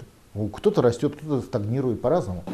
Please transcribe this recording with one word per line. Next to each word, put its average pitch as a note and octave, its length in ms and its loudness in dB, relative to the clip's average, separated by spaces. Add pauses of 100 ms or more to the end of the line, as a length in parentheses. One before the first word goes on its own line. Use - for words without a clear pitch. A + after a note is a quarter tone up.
(340)
Ну, G#2 120 -2
кто-то - 360 2
растет, B2+ 340 2
кто-то C#3+ 280 -2
стагнирует A#2 560 -2
по-разному. E3 540 0